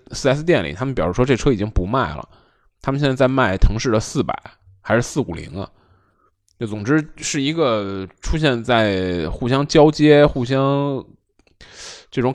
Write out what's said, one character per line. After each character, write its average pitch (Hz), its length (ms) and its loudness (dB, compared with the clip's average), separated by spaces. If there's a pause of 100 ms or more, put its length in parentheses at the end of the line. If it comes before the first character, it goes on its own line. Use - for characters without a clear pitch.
(120)
四 - 180 -2
S 147 140 0
店 160 200 2
里， 73 100 -8
他 113 120 -8
们 135 80 -4
表 87 140 -2
示 90 60 -2
说 123 120 2
这 135 100 2
车 143 160 2
已 110 60 2
经 104 100 -4
不 92 200 -2
卖 104 280 -4
了， - 140 -14 (540)
他 139 80 -4
们 139 100 -2
现 139 80 2
在 131 60 0
在 127 120 4
卖 123 300 2
腾 107 220 4
势 127 100 -2
的 110 100 2
四 135 220 -4
百 - 180 -4 (400)
还 - 140 -4
是 120 80 4
四 135 200 -4
五 85 120 -6
零 78 260 -12
啊。 - 80 -10 (920)
就 117 80 -6
总 104 180 -8
之 151 180 0 (140)
是 - 240 -6
一 139 100 -2
个 104 560 -2 (140)
出 - 160 -2
现 131 260 0
在 92 680 0
互 120 180 -4
相 135 160 0
交 151 240 6
接、 147 340 6
互 143 220 2
相 139 580 -2 (1080)
这 131 100 -4
种 165 140 0